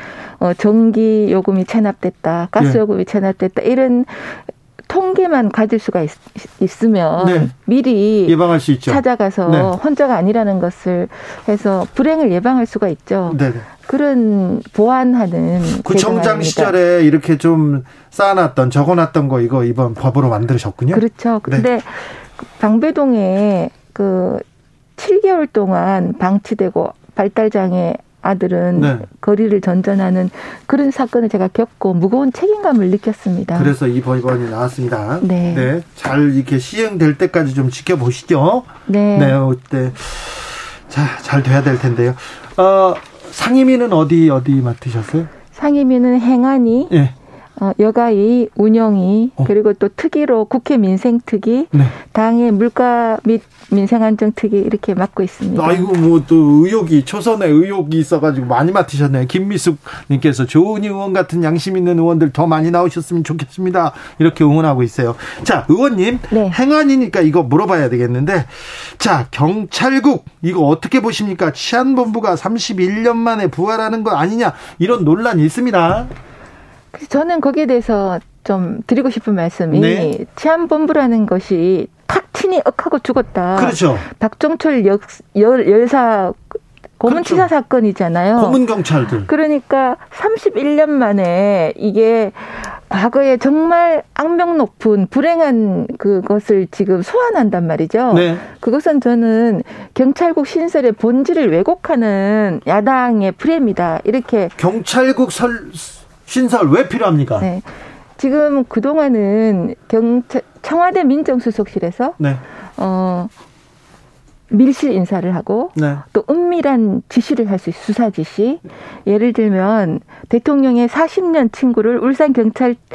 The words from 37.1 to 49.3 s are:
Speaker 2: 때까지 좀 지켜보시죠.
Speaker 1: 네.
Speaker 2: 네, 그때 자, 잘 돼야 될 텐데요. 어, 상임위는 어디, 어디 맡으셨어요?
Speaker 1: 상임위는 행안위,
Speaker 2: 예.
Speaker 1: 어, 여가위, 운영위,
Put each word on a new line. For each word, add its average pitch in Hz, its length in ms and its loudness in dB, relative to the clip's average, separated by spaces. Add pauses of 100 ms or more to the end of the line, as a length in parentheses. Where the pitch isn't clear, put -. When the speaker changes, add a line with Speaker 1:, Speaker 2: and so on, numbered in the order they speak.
Speaker 2:
때까지 165 360 0
좀 131 140 0
지켜보시죠. 156 960 0 (220)
Speaker 1:
네. 202 320 2
Speaker 2:
네, 135 280 4
그때 127 460 -2 (960)
자, 143 140 -4 (180)
잘 139 220 -2
돼야 131 200 2
될 135 160 0
텐데요. 123 360 0 (420)
어, 190 380 4 (360)
상임위는 254 640 2
어디, 160 380 4
어디 131 220 0
맡으셨어요? 127 720 -2 (260)
Speaker 1:
상임위는 254 640 2
행안위, 247 760 2
Speaker 2:
예. 143 200 4 (480)
Speaker 1:
어, 196 180 0
여가위, 220 760 2
운영위, 214 800 2